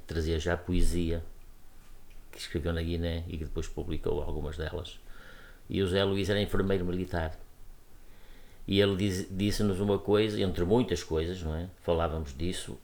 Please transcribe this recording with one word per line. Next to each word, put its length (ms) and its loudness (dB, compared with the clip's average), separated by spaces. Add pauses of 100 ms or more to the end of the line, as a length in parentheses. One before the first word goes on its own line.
trazia 340 2
já 160 2
poesia 680 4 (1080)
que 60 -16
escreveu 360 -2
na 80 0
Guiné 460 0
e 100 -6
que 80 -4
depois 220 -4
publicou 540 -2
algumas 340 -2
delas. 440 -6 (680)
E 120 2
o 60 4
Zé 160 4
Luís 260 2
era 120 4
enfermeiro 440 2
militar. 540 -2 (1300)
E 120 6
ele 160 6
diz-, 360 0
disse-nos 480 2
uma 180 4
coisa, 420 2
entre 240 2
muitas 400 4
coisas, 380 -2
não 140 -2
é? 140 -4 (120)
Falávamos 560 0
disso, 460 -4